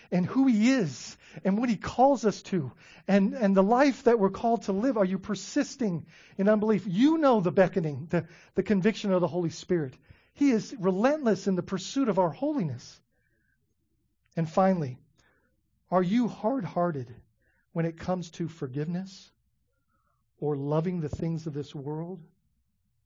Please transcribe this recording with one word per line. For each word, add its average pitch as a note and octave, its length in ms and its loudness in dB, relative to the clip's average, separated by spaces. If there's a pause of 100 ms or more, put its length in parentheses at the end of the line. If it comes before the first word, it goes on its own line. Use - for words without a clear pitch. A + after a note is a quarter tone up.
(140)
and F3+ 120 2
who C4+ 220 2
He A3+ 240 4
is F3 460 -2 (260)
and F#3+ 140 0
what B3 100 -2
He A3+ 80 0
calls B3+ 480 2
us G3+ 200 0
to C#3+ 280 -4 (340)
and, G3+ 280 2
and G#3+ 200 2
the G3 80 6
life A#3+ 440 4
that A#3 120 6
we're G3 120 2
called A3+ 340 -2
to - 80 -4
live, G#3+ 240 0
are G#3+ 80 2
you F#3+ 160 0
persisting G3+ 840 -4 (320)
in G3 100 2
unbelief? G#3+ 400 2
You B3+ 300 4
know C4+ 240 4
the E3+ 100 0
beckoning, D#3+ 580 0
the, E3 160 0 (300)
the F#3+ 80 0
conviction G3+ 480 0
of F#3 80 2
the E3+ 80 2
Holy E3 220 -4
Spirit. D#3+ 440 -4 (420)
He C#4+ 160 2
is A3+ 280 -2
relentless G#3 680 0
in F#3+ 80 2
the F3 80 -2
pursuit G3 440 -4
of F3+ 100 0
our F3+ 140 2
holiness. A3 640 -6 (1400)
And D#3+ 120 -2
finally, F3+ 480 0 (960)
are F3+ 100 2
you G#3 280 0
hard-hearted F3 840 -4 (600)
when E3 120 -2
it E3 140 -6
comes F3+ 320 -6
to E3+ 160 -6
forgiveness D#3+ 840 -8 (1120)
or D3 160 -4
loving D#3+ 460 -2
the D3+ 80 -6
things E3 360 -6
of D#3 80 -8
this C#3 220 -10
world D#3+ 440 -10 (880)